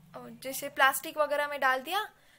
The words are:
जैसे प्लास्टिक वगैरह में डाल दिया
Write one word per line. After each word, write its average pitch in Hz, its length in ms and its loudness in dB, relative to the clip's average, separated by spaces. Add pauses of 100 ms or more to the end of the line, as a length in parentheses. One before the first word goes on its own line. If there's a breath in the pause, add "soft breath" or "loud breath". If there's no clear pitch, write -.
(160)
जैसे 254 540 -8
प्लास्टिक 285 480 2
वगैरह 294 300 2
में 285 120 -6
डाल 262 220 4
दिया 381 320 -4 (260 soft breath)